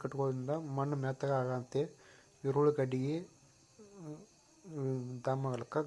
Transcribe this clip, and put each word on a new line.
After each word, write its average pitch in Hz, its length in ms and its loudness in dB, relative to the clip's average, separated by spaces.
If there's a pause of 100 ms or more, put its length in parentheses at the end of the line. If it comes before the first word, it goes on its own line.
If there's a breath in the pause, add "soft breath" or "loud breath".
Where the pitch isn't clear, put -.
ಕಟ್ಕೋದ್ರಿಂದ 135 540 0 (220)
ಮಣ್ಣು 143 260 0
ಮೆತ್ತಗೆ 135 360 0
ಆಗಂತೆ 127 420 0 (640 loud breath)
ಈರುಳ್ಳಿ 143 340 6
ಗಡ್ಡಿಗೆ, 131 400 0 (1500)
ಹ್ಮ್, 135 360 -2 (240)
ದಮ್ 135 240 2
ಆಗ್ಲಿಕ್ಕೆ 123 380 -2